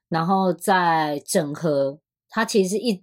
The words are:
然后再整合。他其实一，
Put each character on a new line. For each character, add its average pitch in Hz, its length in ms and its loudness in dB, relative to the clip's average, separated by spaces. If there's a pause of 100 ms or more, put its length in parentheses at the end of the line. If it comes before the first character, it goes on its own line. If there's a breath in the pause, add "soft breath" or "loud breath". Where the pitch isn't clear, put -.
(120)
然 165 160 -2
后 190 260 2
再 165 720 0
整 147 280 -2
合。 143 460 -2 (280)
他 220 160 -2
其 196 240 2
实 202 80 -2
一， 214 260 -4